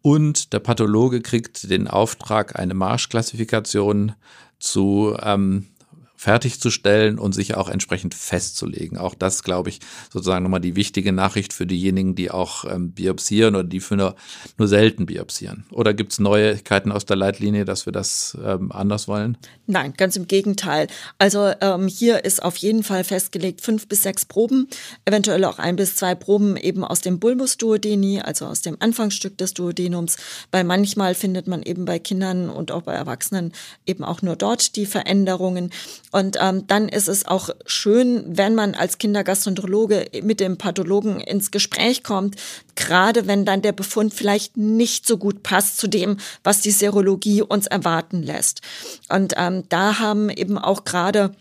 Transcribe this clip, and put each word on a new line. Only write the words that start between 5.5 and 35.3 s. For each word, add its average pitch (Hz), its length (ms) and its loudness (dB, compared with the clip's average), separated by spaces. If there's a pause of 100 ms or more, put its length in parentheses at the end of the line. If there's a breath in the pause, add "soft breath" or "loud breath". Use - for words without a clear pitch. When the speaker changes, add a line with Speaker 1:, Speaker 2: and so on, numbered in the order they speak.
Speaker 1:
fertigzustellen 107 1040 2
und 104 140 0
sich 101 240 -2
auch 95 120 -2
entsprechend 95 460 -4
festzulegen. - 840 -6
Auch 90 200 -6
das, - 260 -2
glaube 90 280 -2
ich, - 100 -12 (320 loud breath)
sozusagen 92 320 0
nochmal 92 160 0
die 87 160 -2
wichtige 101 340 0
Nachricht 95 420 0
für - 140 -4
diejenigen, 92 480 0
die 92 160 -4
auch, - 340 -4
ähm, 90 280 -4
biopsieren 101 640 2
oder 92 100 0
die 90 140 -4
für 101 160 -2
nur, 95 180 2 (420 loud breath)
nur 107 120 4
selten 104 380 6
biopsieren. - 640 -10
Oder 107 220 2
gibt's 101 260 -4
Neuigkeiten 104 720 2
aus 101 140 -2
der 101 100 2
Leitlinie, 101 480 0
dass 95 220 -6
wir - 60 -8
das, - 480 -6
ähm, 95 300 -4
anders 98 380 -2
wollen? 104 280 -2 (300 loud breath)
Speaker 2:
Nein, 143 300 -2
ganz 190 180 0
im 180 140 -6
Gegenteil. 196 580 0 (320 loud breath)
Also, 202 320 4 (100)
ähm, 190 280 2
hier 233 360 2
ist - 200 0
auf 180 140 0
jeden 220 260 0
Fall 190 180 -2
festgelegt, 185 580 -4
fünf 220 280 -2
bis 202 160 0
sechs 196 200 -4
Proben, 262 440 2 (360 loud breath)
eventuell 196 400 4
auch - 140 -2
ein 175 160 0
bis 190 220 0
zwei 185 180 0
Proben 202 420 2
eben 180 280 -2
aus - 160 -2
dem 180 180 0
Bulbus 254 380 2
duodeni, 202 640 2
also - 260 -6
aus - 140 -4
dem 165 180 -8
Anfangsstück 214 600 -2
des 185 160 -4
Duodenums, 175 640 -2 (340 loud breath)
weil 185 100 2
manchmal 185 540 2
findet 185 320 -2
man 175 160 -4
eben 175 200 -6
bei 170 140 -2
Kindern 185 500 -2
und 147 220 -8
auch 165 120 -6
bei - 120 -6
Erwachsenen 170 560 -6 (360 loud breath)
eben 180 180 -4
auch 170 180 -6
nur 170 140 -2
dort 214 400 0
die 208 100 -2
Veränderungen. 185 840 0 (440 loud breath)